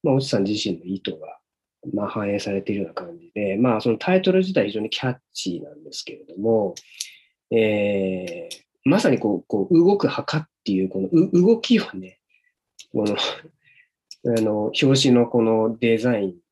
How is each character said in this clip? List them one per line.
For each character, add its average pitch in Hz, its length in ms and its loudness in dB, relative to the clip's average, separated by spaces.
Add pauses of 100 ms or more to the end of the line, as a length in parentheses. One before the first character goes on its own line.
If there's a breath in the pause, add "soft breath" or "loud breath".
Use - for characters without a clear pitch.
ま 151 100 2
あ、 - 20 4
越 135 100 0
智 - 40 -10
さ 110 100 0
ん 98 40 0
自 107 260 -4
身 85 80 -4
の - 80 -20
意 95 180 -6
図 95 80 -6
が、 - 280 -16 (540)
ま 104 120 -4
あ、 - 40 -8
反 101 240 -4
映 101 60 -2
さ 101 120 -6
れ 98 100 -2
て 107 100 -6
い 98 40 0
る 98 80 -4
よ 85 40 -8
う - 20 -14
な - 40 -20
感 - 240 -14
じ - 160 -20
で、 101 240 -4
ま 120 200 2
あ、 110 40 -4
そ 120 80 0
の 110 80 0
タ 185 180 0
イ 190 60 4
ト 190 100 2
ル 190 80 4
自 185 140 -2
体 135 140 2
非 101 60 -8
常 107 80 -6
に 110 80 -6
キ - 120 -8
ャ 131 120 -2
ッ - 40 -10 (160)
チ 170 280 -8
ー - 20 -14
な 147 120 -18
ん 156 80 -20
で - 80 -20
す - 120 -14
け - 100 -16
れ - 120 -20
ど - 120 -18
も、 107 380 0 (760 loud breath)
え 98 1000 0
ー、 - 100 -18 (240)
ま 170 140 4
さ 202 100 2
に 127 100 2
こ 101 240 -2
う、 - 40 -20
こ 98 220 -2
う、 170 80 6
動 190 200 6
く 147 100 2
墓 - 300 -4
っ 156 100 -6 (160)
て - 80 -4
い 185 140 2
う、 - 40 -4
こ 95 120 -4
の、 - 100 -4
う-、 175 180 6 (120)
動 226 180 6
き 226 200 2
を - 140 -6
ね、 92 260 -14 (720)
こ 107 100 -2
の、 104 140 0
<laughs> - 1080 -12 (120)
あ 113 40 2
の、 107 220 0
表 - 220 -2
紙 135 260 4
の 120 160 6
こ 120 140 0
の 113 360 2
デ 113 200 2
ザ 117 200 0
イ 101 100 -2
ン 87 80 -8 (160)